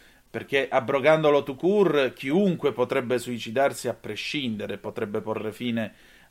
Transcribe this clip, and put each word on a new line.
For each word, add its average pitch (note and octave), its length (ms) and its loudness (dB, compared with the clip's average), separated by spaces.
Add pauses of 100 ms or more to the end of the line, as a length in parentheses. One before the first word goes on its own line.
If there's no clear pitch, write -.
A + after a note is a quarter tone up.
(280)
perché C3+ 400 -2
abrogandolo C#3+ 720 4
tout C#3 160 -8
court D#3+ 540 2
chiunque D3+ 600 0
potrebbe B2+ 440 0
suicidarsi B2 720 -2
a A2 60 -2
prescindere, G#2 840 -6
potrebbe G#2 460 -6
porre G#2+ 300 -4
fine A#2 400 -4 (380)